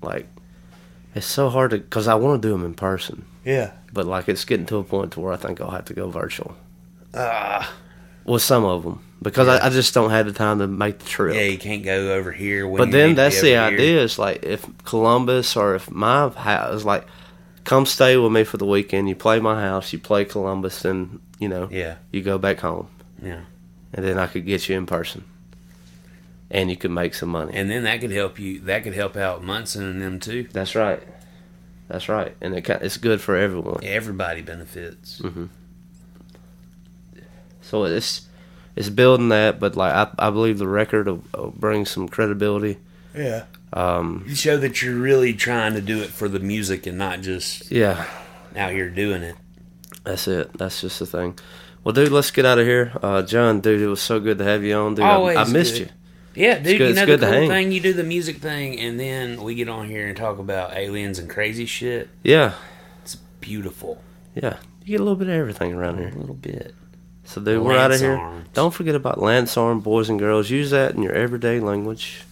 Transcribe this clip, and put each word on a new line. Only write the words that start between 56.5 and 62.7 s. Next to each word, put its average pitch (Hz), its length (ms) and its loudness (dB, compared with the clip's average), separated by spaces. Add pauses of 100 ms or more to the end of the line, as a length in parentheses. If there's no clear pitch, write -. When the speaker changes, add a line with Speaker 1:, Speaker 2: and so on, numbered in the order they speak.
Speaker 1:
It's 143 80 -6
Speaker 2:
dude, 185 140 4
Speaker 1:
good, 170 60 6
Speaker 2:
you 127 80 6
Speaker 1:
it's 185 80 4
Speaker 2:
know 202 60 6
Speaker 1:
good 147 140 8
Speaker 2:
the 123 80 4
Speaker 1:
to 101 40 4
Speaker 2:
cool 123 100 6
Speaker 1:
hang. 160 80 4
Speaker 2:
thing, 190 220 2
you 190 100 0
do 185 120 2
the 175 100 0
music 165 340 -4
thing, 143 420 -6
and 117 200 -4
then 127 440 -6
we 113 120 -6
get 117 120 -4
on 113 200 -8
here 107 200 -6
and 98 80 -6
talk 104 240 -6
about 95 360 -4
aliens 101 440 -6
and 87 100 -12
crazy 110 360 -4
shit. 120 440 -6 (140)
Speaker 1:
Yeah. 135 300 6 (500)